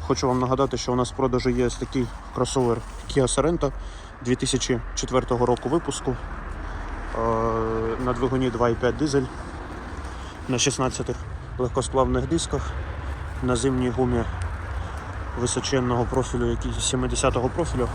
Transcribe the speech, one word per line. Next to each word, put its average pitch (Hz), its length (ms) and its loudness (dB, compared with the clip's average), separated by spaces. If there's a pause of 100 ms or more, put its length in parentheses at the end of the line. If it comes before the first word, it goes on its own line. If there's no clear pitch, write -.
Хочу 135 220 2
вам 127 100 4
нагадати, 127 380 2
що 127 160 -2
у 123 40 2
нас 123 160 0
в - 40 -8
продажу 127 340 2
є 123 160 4
ось 117 100 0
такий 123 300 -2 (280)
кросовер 123 440 2 (300)
KIA 139 140 4
Sorento 147 500 2 (520)
дві 123 120 4
тисячі 123 440 0 (140)
четвертого 123 520 2
року 120 220 2
випуску, 143 420 0
е, 120 60 0 (1900)
на 127 80 2
двигуні 127 380 2
два 117 180 4
і 113 60 4
п'ять 117 220 2
дизель, 139 260 2 (1300)
на 127 100 2
шістнадцятих 127 580 0 (420)
легкосплавних 127 720 2
дисках, 151 420 0 (720)
на 127 140 2
зимній 127 340 2
гумі 123 340 2 (1160)
височенного 123 640 2
профілю, 123 460 0
який 113 220 -2
сімдесятого 127 760 2
профілю. 147 460 0